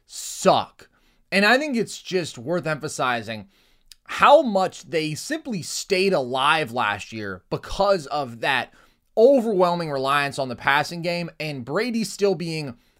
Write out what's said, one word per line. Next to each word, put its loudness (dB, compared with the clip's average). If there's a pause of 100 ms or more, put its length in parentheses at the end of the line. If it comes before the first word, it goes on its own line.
suck. -2 (440)
And 2
I 4
think -4
it's -4
just -6
worth -6
emphasizing -4 (560)
how 6
much -2
they -2
simply -6
stayed 0
alive 2
last -2
year -10
because 0
of -6
that 0 (440)
overwhelming 4
reliance 0
on -2
the -6
passing 0
game -4 (120)
and -8
Brady -2
still 0
being -6 (240)